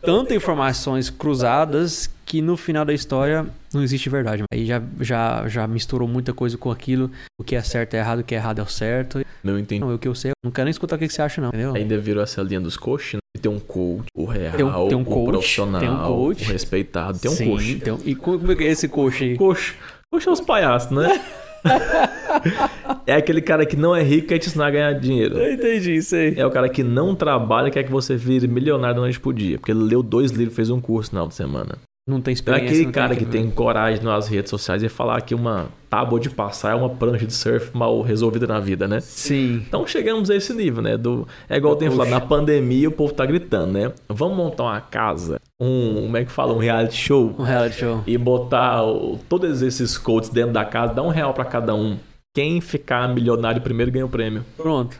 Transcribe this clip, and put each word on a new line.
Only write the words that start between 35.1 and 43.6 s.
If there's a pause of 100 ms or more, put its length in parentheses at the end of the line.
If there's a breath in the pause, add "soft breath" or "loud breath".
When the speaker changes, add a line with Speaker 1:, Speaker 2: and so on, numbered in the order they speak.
Speaker 2:
que
uma (200)
tábua
de
passar
é
uma
prancha
de
surf
mal
resolvida
na
vida,
né?
Speaker 1:
Sim.
Speaker 2:
Então
chegamos
a
esse
nível,
né?
Do, (220 loud breath)
é
igual
eu
tenho
Speaker 1:
Poxa.
Speaker 2:
falado,
na
pandemia
o
povo
tá
gritando,